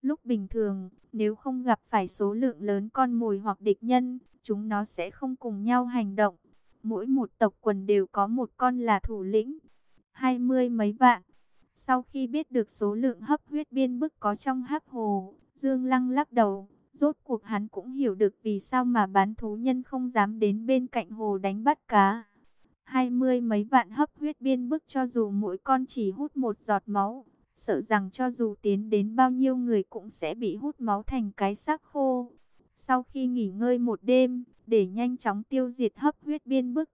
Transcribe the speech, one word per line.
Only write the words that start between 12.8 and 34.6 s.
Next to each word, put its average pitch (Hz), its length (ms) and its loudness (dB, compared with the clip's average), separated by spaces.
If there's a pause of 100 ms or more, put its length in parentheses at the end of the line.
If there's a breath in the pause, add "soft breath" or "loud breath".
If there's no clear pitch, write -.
lượng 233 260 -2
hấp 285 200 0 (100)
huyết 294 220 -6
biên 254 260 0
bức 311 220 -6
có 208 140 0
trong 262 280 -4
Hắc 277 240 -6
Hồ, 202 480 -2 (200)
Dương 262 300 0
Lăng 254 260 2
lắc 277 220 -2
đầu. 196 360 2 (240)
Rốt 294 320 2
cuộc 226 200 -4
hắn 208 240 -4
cũng 208 240 -10
hiểu 262 220 0
được 202 280 2
vì 208 180 -2
sao 254 240 0
mà 240 220 4
bán 196 280 2
thú 214 220 -6
nhân 254 260 0
không 254 280 -6
dám 220 280 0
đến 214 280 0
bên 254 200 2
cạnh 220 240 -6
hồ 214 280 -4
đánh 196 260 -4
bắt 294 240 0
cá. 208 360 4 (600)
Hai 254 260 0
mươi 247 300 2
mấy 220 240 0
vạn 233 260 2
hấp 269 280 0
huyết 302 220 -6
biên 254 280 0
bức 302 180 -2
cho 262 200 -2
dù 226 240 0
mỗi 202 280 -2
con 262 280 0
chỉ 208 240 -2
hút 277 260 -6
một 247 240 -2
giọt 202 260 0
máu, 208 380 -2 (300)
sợ 170 260 -2
rằng 208 300 0
cho 254 200 -2
dù 233 320 -2
tiến 208 280 0
đến 214 260 0
bao 254 140 4
nhiêu 254 260 2
người 240 260 0
cũng 208 280 -10
sẽ 160 240 -6
bị 226 220 -4
hút 294 240 -8
máu 214 220 -2
thành 226 340 -4
cái 202 180 -2
xác 311 280 -4
khô. 254 480 -2 (440)
Sau 254 280 0
khi 262 240 -6
nghỉ 247 220 -2
ngơi 240 300 0
một 233 240 -2
đêm, 247 420 2 (220)